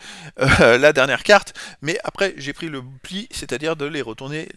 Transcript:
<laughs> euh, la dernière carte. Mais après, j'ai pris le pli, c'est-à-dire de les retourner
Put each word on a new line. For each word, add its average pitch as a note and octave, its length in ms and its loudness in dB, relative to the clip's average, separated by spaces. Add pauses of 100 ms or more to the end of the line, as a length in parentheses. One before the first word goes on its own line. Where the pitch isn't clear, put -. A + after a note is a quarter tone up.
(180)
<laughs> D#3 200 -18
euh, B2+ 400 6
la D3+ 160 6
dernière C3 280 0
carte. - 300 4 (300)
Mais D#3 200 -6
après, F#3+ 360 -4
j'ai C#3 160 -10
pris E3 160 -12
le C3+ 120 -10 (200)
pli, G3 280 -12
c'est-à-dire - 460 -6
de D3 80 -6
les D3+ 160 -6
retourner C3+ 560 -10